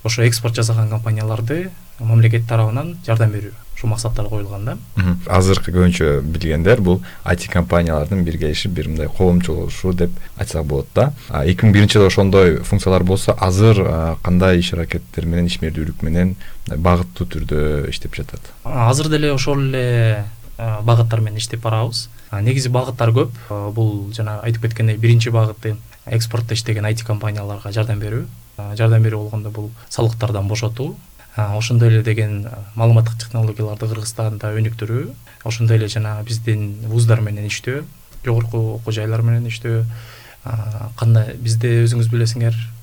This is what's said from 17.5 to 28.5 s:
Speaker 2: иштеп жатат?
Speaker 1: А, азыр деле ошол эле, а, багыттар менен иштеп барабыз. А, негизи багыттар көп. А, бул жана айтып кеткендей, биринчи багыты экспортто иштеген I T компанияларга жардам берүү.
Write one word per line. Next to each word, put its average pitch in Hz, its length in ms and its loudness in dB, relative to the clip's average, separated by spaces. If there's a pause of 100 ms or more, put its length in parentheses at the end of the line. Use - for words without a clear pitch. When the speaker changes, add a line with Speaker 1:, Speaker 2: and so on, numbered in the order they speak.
Speaker 2:
иштеп - 260 -8
жатат? - 240 -8 (240)
Speaker 1:
А, 120 260 0
азыр 151 200 2
деле 151 240 2
ошол 143 260 0
эле, 120 680 0 (320)
а, 110 240 -4
багыттар 117 380 4
менен 107 200 -4
иштеп 113 220 -8
барабыз. 113 480 -2 (200)
А, 101 120 -4
негизи 127 280 0
багыттар 127 400 0
көп. 117 220 2 (180)
А, 104 220 -6
бул 104 420 -2
жана 107 300 -6
айтып 117 180 -2
кеткендей, 113 360 0
биринчи 117 320 4
багыты 110 480 0 (280)
экспортто 113 480 -2
иштеген 110 320 -2
I 110 100 0
T - 80 -8
компанияларга 104 680 -6
жардам 110 280 -2
берүү. 110 280 -6 (300)